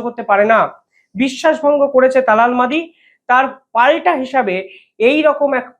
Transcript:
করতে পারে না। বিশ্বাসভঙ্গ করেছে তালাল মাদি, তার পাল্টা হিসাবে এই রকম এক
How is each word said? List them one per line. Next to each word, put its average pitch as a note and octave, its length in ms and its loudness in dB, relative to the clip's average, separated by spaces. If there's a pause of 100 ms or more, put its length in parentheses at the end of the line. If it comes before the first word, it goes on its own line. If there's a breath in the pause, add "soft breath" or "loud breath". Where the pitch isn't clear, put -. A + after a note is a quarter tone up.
করতে A#3 200 -10
পারে G3+ 220 0
না। A3 160 2 (540)
বিশ্বাসভঙ্গ D4 720 -2
করেছে C4 360 2
তালাল A#3 320 2
মাদি, B3 260 -2 (480 soft breath)
তার B3+ 160 2 (280)
পাল্টা D#4 420 2
হিসাবে B3+ 420 -2 (420 loud breath)
এই C4 240 2
রকম C#4+ 320 0
এক B3 120 -4 (140)